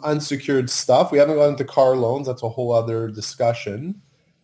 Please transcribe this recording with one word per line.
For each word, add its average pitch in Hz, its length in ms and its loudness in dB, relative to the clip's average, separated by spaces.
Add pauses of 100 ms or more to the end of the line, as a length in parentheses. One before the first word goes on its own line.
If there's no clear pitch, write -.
unsecured 143 640 -2
stuff. 147 420 2
We 147 60 2
haven't 147 180 4
gone 147 140 4
into 139 160 -4
car 131 320 4
loans. 127 300 -2
That's 127 160 -8
a 117 60 -2
whole 120 220 -4
other 113 380 0
discussion. 117 920 -4 (420)